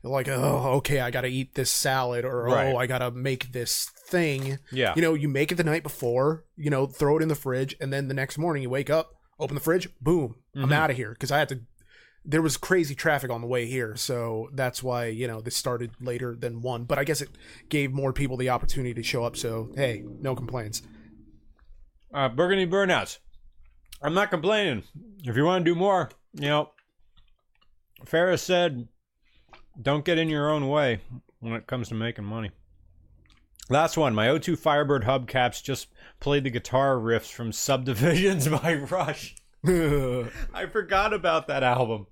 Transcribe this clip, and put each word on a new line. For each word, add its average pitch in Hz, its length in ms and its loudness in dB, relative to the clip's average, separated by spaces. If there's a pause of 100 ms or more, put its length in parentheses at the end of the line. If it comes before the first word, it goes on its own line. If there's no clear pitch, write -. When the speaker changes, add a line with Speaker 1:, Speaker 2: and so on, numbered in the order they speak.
Speaker 1:
like, 131 240 -2
"Oh, 131 500 2
okay, 139 220 2
I 123 120 -2
gotta 127 160 -2
eat 131 280 -4
this 127 160 0
salad," 123 540 0
or, 123 180 -2
Speaker 2:
Right. 127 300 4
Speaker 1:
"Oh, 120 40 2
I 123 100 2
gotta 123 240 -2
make 127 400 -4
this - 380 -4 (180)
thing." 139 520 0 (120)
Speaker 2:
Yeah. 123 240 2
Speaker 1:
You 165 60 4
know, 160 120 4
you 147 160 0
make 143 220 0
it 180 40 0
the 170 80 2
night 160 200 0
before, 139 600 0 (100)
you 147 140 -4
know, 135 180 2
throw 147 300 2
it 160 40 2
in 160 60 2
the 156 80 0
fridge, 135 440 -2
and 135 140 -4
then 139 140 -2
the 135 60 -4
next 135 240 -4
morning 151 260 0
you 123 60 -6
wake 139 200 -2
up, 160 260 0 (240)
open 143 160 -4
the 139 60 -4
fridge, 180 260 2 (140)
boom, 143 340 2 (200)
I'm 135 80 -2
Speaker 2:
Mm-hmm. 135 100 4
Speaker 1:
outta 151 200 4
here, 120 220 -6
'cause 127 160 -4
I 143 80 4
had 147 100 0
to, 131 120 -8 (640)
there 156 160 2
was 156 160 2
crazy 160 380 2
traffic 135 360 0
on 117 100 -6
the 120 60 -8
way 123 180 0
here, 117 300 -4
so 113 580 -4
that's 131 300 -4
why, 123 220 -2
you 113 220 -6
know, 113 140 -8
this 120 140 -8
started 120 360 -4 (100)
later 123 340 -6
than 117 260 -8
one, 120 220 -4
but 135 160 -2
I 139 40 0
guess 143 180 0
it 139 80 -10 (400)
gave 139 220 0
more 135 200 -2
people 131 260 0
the 127 120 0
opportunity 123 440 2
to 113 100 -6
show 117 200 -2
up, 120 140 -2
so 113 380 -4
hey, 120 300 0
no 131 300 -6
complaints. 120 460 -6 (1300)
Speaker 2:
Uh, 139 140 2
Burgundy 180 400 2
Burnouts. 180 520 2 (840)
I'm 151 120 0
not 202 180 2
complaining. 180 520 0 (400)
If 120 120 -4
you 143 100 4
wanna 180 200 4
do 170 100 6
more, 185 340 2 (240)
you 143 140 -4
know, 147 240 2 (1300)
Ferris 170 360 2
said, 170 460 0 (920)
"Don't 143 260 0
get 170 120 2
in 160 120 0
your 147 200 0
own 147 200 0
way 139 320 2 (380)
when 113 140 -8
it 113 140 -10
comes 123 220 -6
to 117 60 -8
making 110 300 -6
money." 107 260 -8 (1160)
Last 156 280 2
one. 135 180 2
My 110 140 4
O 156 100 2
two 170 160 -2
Firebird 147 480 2
hubcaps 127 580 0
just - 260 -6 (320)
played 143 240 0
the 135 60 -2
guitar 131 460 2
riffs 113 360 0
from 113 200 -8
Subdivisions 143 960 2
<laughs> 151 140 2
by 165 140 2
Rush. 147 600 -4 (140)
Speaker 1:
<laughs> - 160 -18
Speaker 2:
I 143 1040 0
forgot 202 420 0
about 160 340 0
that 139 160 0
album. 120 480 2